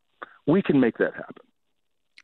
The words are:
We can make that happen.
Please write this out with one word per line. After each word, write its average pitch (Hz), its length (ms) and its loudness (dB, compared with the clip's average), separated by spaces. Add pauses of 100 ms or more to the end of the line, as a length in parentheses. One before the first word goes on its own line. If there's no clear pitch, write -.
(460)
We 180 160 2
can 151 180 2
make 117 180 0
that 90 160 -2
happen. - 320 -18 (800)